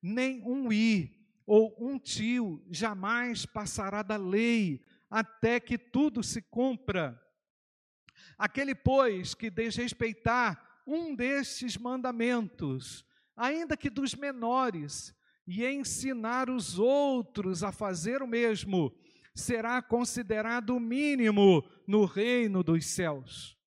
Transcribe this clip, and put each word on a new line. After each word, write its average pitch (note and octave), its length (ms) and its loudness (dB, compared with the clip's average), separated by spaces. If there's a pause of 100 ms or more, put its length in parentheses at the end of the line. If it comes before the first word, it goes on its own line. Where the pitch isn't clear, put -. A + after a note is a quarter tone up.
nem B3 400 -2
um B3 300 -2
i G#3+ 420 4 (300)
ou G#3+ 340 6
um C4 200 -6
tio A3 720 -4
jamais G#3+ 720 -4
passará G#3 580 -6
da G#3+ 140 -4
lei, G3+ 680 2 (260)
até A3+ 520 0
que A#3+ 180 -4
tudo B3+ 440 0
se - 200 -6
cumpra. G3+ 800 -2 (1160)
Aquele, C4 380 -2
pois, B3 600 2
que A3+ 140 -10
desrespeitar A#3 1400 -2
um D#4 280 -4
destes B3+ 640 -4
mandamentos, A#3+ 1300 -4 (320)
ainda D4+ 400 -2
que - 120 -4
dos C4 260 -4
menores, A#3+ 1000 -4 (320)
e F#3+ 180 -4
ensinar B3+ 840 -4
os F#3 280 -4
outros A#3 840 2
a G3+ 80 -2
fazer G3 520 -4
o C4+ 40 -8
mesmo, G#3+ 680 0 (420)
será A#3 460 -2
considerado A#3 960 -2
o A#3+ 40 0
mínimo A3+ 840 6 (220)
no G#3 180 6
reino G#3 600 2
dos E3 220 2
céus. D3 720 -6 (100)